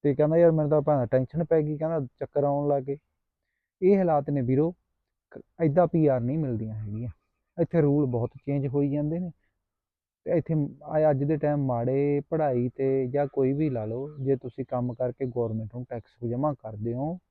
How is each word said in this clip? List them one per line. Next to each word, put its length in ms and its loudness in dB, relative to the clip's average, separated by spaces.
ਤੇ 120 2
ਕਹਿੰਦਾ 220 2
ਯਾਰ 140 8
ਮੈਨੂੰ 200 0
ਤਾਂ 120 4
ਭੈਣ 240 2
ਟੈਨਸ਼ਨ 380 0
ਪੈ 180 2
ਗਈ, 140 -2
ਕਹਿੰਦਾ 240 -2
ਚੱਕਰ 440 -4
ਆਉਣ 240 0
ਲੱਗ 140 0
ਗਏ। 140 -6
ਇਹ 160 6
ਹਾਲਾਤ 320 2
ਨੇ 100 2
ਵੀਰੋ, 340 2
ਕ-, 100 -18
ਏਦਾਂ 220 4
ਪੀ 200 2
ਆਰ 140 2
ਨਹੀਂ 180 -2
ਮਿਲਦੀਆਂ 360 -4
ਹੈਗੀਆਂ। 340 -8
ਇੱਥੇ 180 0
ਰੂਲ 260 4
ਬਹੁਤ 240 -2
ਚੇਂਜ 200 -2
ਹੋਈ 240 0
ਜਾਂਦੇ 280 -2
ਨੇ। 120 -6
ਤੇ 140 0
ਇੱਥੇ 160 -2
ਆ 280 2
ਅੱਜ 140 0
ਦੇ 120 0
ਟਾਈਮ 300 0
ਮਾੜੇ 640 0
ਪੜ੍ਹਾਈ 380 0
'ਤੇ 380 0
ਜਾਂ 260 0
ਕੋਈ 200 2
ਵੀ 180 0
ਲਾ 140 -4
ਲਓ, 340 -8
ਜੇ 180 0
ਤੁਸੀਂ 320 -10
ਕੰਮ 260 -4
ਕਰਕੇ 320 -4
ਗੌਰਮੈਂਟ 480 -4
ਨੂੰ 140 -10
ਟੈਕਸ 400 -10
ਜਮ੍ਹਾਂ 260 -2
ਕਰਦੇ 400 -8
ਹੋ 240 -6